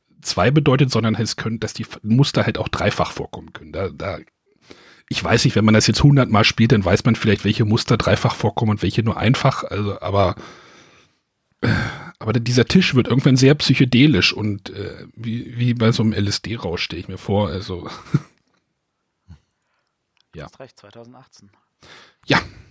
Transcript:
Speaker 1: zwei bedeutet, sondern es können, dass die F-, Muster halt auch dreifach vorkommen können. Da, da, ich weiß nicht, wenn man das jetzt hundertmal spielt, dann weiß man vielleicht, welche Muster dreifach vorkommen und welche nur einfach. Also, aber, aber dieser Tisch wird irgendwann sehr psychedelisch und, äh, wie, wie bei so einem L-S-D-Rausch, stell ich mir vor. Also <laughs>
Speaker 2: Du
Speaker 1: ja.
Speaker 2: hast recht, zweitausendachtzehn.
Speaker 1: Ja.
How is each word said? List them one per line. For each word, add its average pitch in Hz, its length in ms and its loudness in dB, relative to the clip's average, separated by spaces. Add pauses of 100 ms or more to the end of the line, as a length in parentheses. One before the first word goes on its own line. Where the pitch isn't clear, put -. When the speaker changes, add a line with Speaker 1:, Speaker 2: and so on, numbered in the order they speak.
(220)
Speaker 1:
zwei - 280 0
bedeutet, 143 420 2
sondern 113 240 0
es 113 200 -4
können, 113 240 -8
dass - 140 -8
die 113 100 -10
F-, - 180 -14
Muster 117 440 2
halt - 120 -2
auch 80 120 -6
dreifach - 420 -2
vorkommen - 420 -12
können. 78 200 -18
Da, 90 160 -6
da, 80 280 -10 (920)
ich - 140 -6
weiß - 220 2
nicht, 131 100 2
wenn 107 80 4
man 110 120 6
das 110 120 4
jetzt - 160 2
hundertmal 127 400 4
spielt, 113 280 2
dann 107 120 4
weiß 92 220 0
man 117 100 2
vielleicht, 101 300 0
welche 104 200 0
Muster - 320 0
dreifach - 380 0
vorkommen 110 360 -2
und 101 100 -2
welche 98 220 0
nur 113 140 -2
einfach. 131 460 0
Also, 101 380 -6
aber, 101 340 0 (1800)
aber 110 140 -4
dieser 120 320 0
Tisch - 300 2
wird 123 120 2
irgendwann 127 300 4
sehr 131 180 6
psychedelisch 127 760 4
und, 104 380 -6
äh, 95 340 -14 (100)
wie, 117 420 -10
wie 120 180 2
bei 113 160 2
so 117 100 0
einem 107 120 2
L-S-D-Rausch, 101 680 -4
stell - 180 -8
ich - 80 -14
mir 92 120 -14
vor. 104 300 0
Also 92 460 -8
<laughs> - 40 -18 (2250)
Speaker 2:
Du 80 80 -18
Speaker 1:
ja. 73 60 -16
Speaker 2:
hast - 140 -20
recht, 131 200 -20
zweitausendachtzehn. 117 720 -20 (720)
Speaker 1:
Ja. - 140 0 (320)